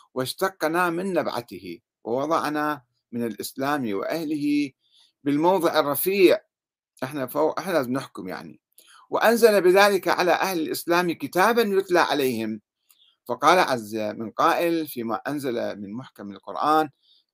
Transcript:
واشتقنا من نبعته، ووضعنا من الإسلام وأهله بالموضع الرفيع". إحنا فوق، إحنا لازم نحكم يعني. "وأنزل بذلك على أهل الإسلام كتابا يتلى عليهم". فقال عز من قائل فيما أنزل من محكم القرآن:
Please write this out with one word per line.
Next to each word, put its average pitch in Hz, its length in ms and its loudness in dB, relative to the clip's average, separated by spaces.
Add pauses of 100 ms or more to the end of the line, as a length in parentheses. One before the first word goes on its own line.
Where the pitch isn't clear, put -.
(140)
واشتقنا 165 760 -2
من 180 220 -4
نبعته، 101 680 -6 (240)
ووضعنا 147 800 -2 (300)
من 117 140 -4
الإسلام 131 680 -4
وأهله 147 800 -4 (520)
بالموضع 160 560 2
الرفيع". 165 600 4 (640)
إحنا 135 240 -6
فوق، 147 320 -2
إحنا 175 140 -4
لازم 135 200 0
نحكم 113 360 -8
يعني. 78 320 -14 (500)
"وأنزل 208 500 6
بذلك 185 480 6
على 175 240 2
أهل 175 280 0
الإسلام 170 520 0
كتابا 190 500 2
يتلى 190 380 0
عليهم". 117 600 -2 (640)
فقال 147 340 4
عز 113 380 -2
من 107 340 -6
قائل 160 560 0
فيما 117 280 -6
أنزل 117 640 -6
من 101 120 -12
محكم 113 380 -14
القرآن: 135 600 -2 (440)